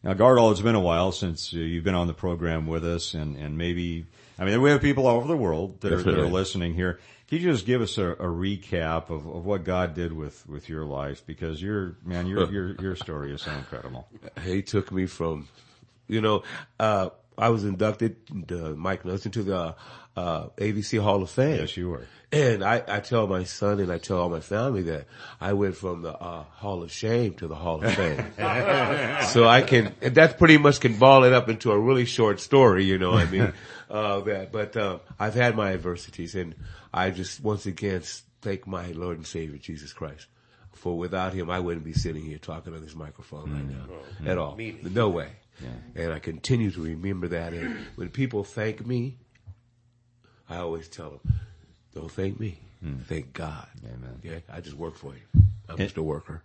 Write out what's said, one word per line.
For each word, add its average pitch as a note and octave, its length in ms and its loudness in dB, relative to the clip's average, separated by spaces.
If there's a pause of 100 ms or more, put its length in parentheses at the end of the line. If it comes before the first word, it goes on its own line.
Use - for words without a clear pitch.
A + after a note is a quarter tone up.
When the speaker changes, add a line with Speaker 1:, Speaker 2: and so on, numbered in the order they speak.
Speaker 1:
Now, F2+ 100 0
Gardol, A2+ 380 8
it's G2 100 0
been A2+ 140 4
a G#2 40 4
while F2 320 2
since, F2 400 -6
uh, F2 60 -6
you've E2 260 -4
been F#2+ 120 0
on F2 100 0
the E2+ 80 -2
program E2 540 -4
with D#2+ 180 -4
us, E2+ 300 -4
and, D2+ 200 -6
and D2+ 220 -8
maybe, E2+ 480 -4 (320)
I F#2 80 -4
mean, G#2+ 160 2
we C#3+ 80 6
have C#3+ 100 6
people C3+ 280 2
all A#2 100 6
over A#2+ 100 -2
the E3 80 0
world F#2 460 -2
that G2 100 -2
are, F2 60 2
that F2+ 100 0
are F#2 40 4
Speaker 2:
Definitely. E2+ 200 2
Speaker 1:
listening F2+ 440 -2
here. F2+ 240 -2 (280)
Could E3 140 -2
you F3 100 2
just G#2+ 140 0
give B2 160 2
us G#2 160 -4
a, F2+ 140 0
a - 160 -6
recap E2+ 840 -4
of, D#2 160 -8
of E2+ 200 -10
what F#2+ 180 -2
God F2+ 320 -2
did E2+ 180 -4
with, D2+ 340 -12
with D2 220 -14
your D#2 160 -6
life? C#2+ 400 -8
Because D#2 360 -8
your, F#2+ 420 -6
man, F2 240 -4
your, F#2 240 0
your, G2 280 -6
your F#2 160 -6
story D2 380 -10
is C#2+ 80 -12
so D#2+ 100 -8
incredible. B1+ 560 -12 (180)
Speaker 2:
<laughs> - 180 -14
He F#2+ 180 -2
took - 300 -2
me F#2 160 -2
from, D#2 400 -6 (600)
you A2 140 0
know, G#2+ 220 2 (360)
uh, G#2 300 2 (280)
I A#2 120 2
was A2 160 2
inducted, G#2 520 -2 (340)
uh, E2 240 -6
Mike F2+ 300 -6
Nelson, F#2+ 260 -6
to A2 120 -4
the, F2+ 320 -4 (400)
uh, E2+ 320 -4 (120)
A G#2+ 120 0
B G#2 120 -4
C A2+ 140 -2
Hall G2+ 260 2
of F2 60 -8
Fame. C#3 280 0
Speaker 1:
Yes, - 180 -6
you F2+ 140 -6
were. C#2 160 -8 (260)
Speaker 2:
And B2 320 2
I, A2 240 2
I G#2 120 -2
tell A2+ 280 2
my F#2 160 0
son G2+ 360 -2
and F2+ 120 0
I F2 60 -2
tell F2+ 220 -2
all F2 100 0
my E2 100 -4
family G#2+ 440 -2
that D#2+ 220 -6 (360)
I F#2+ 120 -2
went G2 240 0
from F2 260 -8
the, D#2+ 100 -8
uh, E2+ 300 -12
Hall F#2 400 -8
of E2 80 -12
Shame A2+ 440 0
to E2+ 120 -10
the D#2 80 -8
Hall D#2+ 280 -4
of G#2+ 100 2
Fame. E2 300 0 (140)
Speaker 1:
<laughs> B2+ 880 0
Speaker 2:
So A#2 200 8
I B2 160 10
can, A#2 380 2
and B2+ 140 0
that D#3+ 220 8
pretty D#3 200 10
much D3 220 6
can A2+ 200 2
ball C3+ 240 12
it B2+ 100 10
up A#2 160 4
into A2+ 220 0
a G2+ 80 4
really B2 260 2
short A2 340 2
story, A2 460 8
you F#2+ 140 4
know F2+ 120 2
what F2 160 6
I E2+ 40 -2
mean? G2 260 2
<laughs> - 60 -20 (240)
Uh, G#2 340 -2
that, G2 300 -4
but, G#2 240 -4
uh, G2 220 -2 (220)
I've G#2+ 160 0
had A#2+ 200 2
my G#2 160 0
adversities F2 600 -6
and F2 220 -8 (360)
I F#2 200 0
just F2+ 320 -10
once G#2 240 -2
again F#2+ 300 -4
s-, - 260 -12 (180)
thank G2 240 -6
my F2+ 280 -8
Lord E2+ 240 -6
and D#2+ 100 -14
Savior D#2 320 -10
Jesus D2+ 340 -14
Christ. D2+ 320 -12 (480)
For F2 240 -6
without F#2 380 -4
him, F2+ 160 -6
I F2+ 80 -2
wouldn't E2+ 260 -6
be D#2+ 80 -12
sitting D#2 300 -4
here D#2 160 -12
talking D#2+ 340 -12
on D#2+ 80 -14
this D#2 140 -18
microphone D2+ 580 -14
right C#2+ 100 -6
Speaker 1:
Mm. C#2 140 -8
Speaker 2:
now B1+ 180 -16 (280)
Speaker 1:
Mm. - 80 -4
Speaker 2:
at F2+ 80 0
all. D2 160 -6
Speaker 3:
Me A2 160 -10
neither. - 180 -12
Speaker 2:
No G#2+ 200 2
way. E2 200 -4 (320)
Speaker 1:
Yeah. B1 420 -14
Speaker 2:
And E2 100 -4
I D#2 40 -8
continue G2+ 540 -2
to F2 100 -10
remember F2 460 -6
that. E2+ 260 -6
And E2 240 -8 (180)
when F#2 140 -10
people B2 340 -4
thank A2 440 -6
me, B2 300 -6 (1300)
I E2 80 -10
always E2 300 -8
tell D2+ 240 -16
them, - 220 -4 (600)
"Don't D#2+ 180 -12
thank G2 280 -4
me. G#2 180 -8 (260)
Speaker 1:
Mm. C#2 220 -10
Speaker 2:
Thank D#2 280 -10
God." D2+ 340 -12 (180)
Speaker 1:
Amen. A#1+ 400 -16
Speaker 2:
Okay? E2 260 -14
I E2+ 100 -14
just D2 140 -16
work D#2+ 200 -10
for C#2 180 -16
you. C2 80 -20 (480)
I'm E2+ 60 -10
Speaker 1:
And - 40 -8
Speaker 2:
just G2 180 -2
a D#2+ 60 -2
worker. D2+ 400 -6